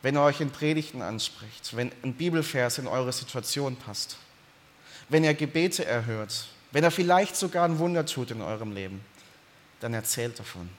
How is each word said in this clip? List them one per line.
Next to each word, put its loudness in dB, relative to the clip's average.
Wenn 2
er 6
euch 6
in 0
Predigten -2
anspricht, -8
wenn -2
ein -4
Bibelvers 0
in -6
eure 0
Situation -4
passt, -8
wenn 6
er 6
Gebete 0
erhört, -4
wenn 4
er 8
vielleicht 4
sogar 2
ein 4
Wunder 2
tut -4
in -6
eurem -4
Leben, -8
dann -4
erzählt -2
davon. -12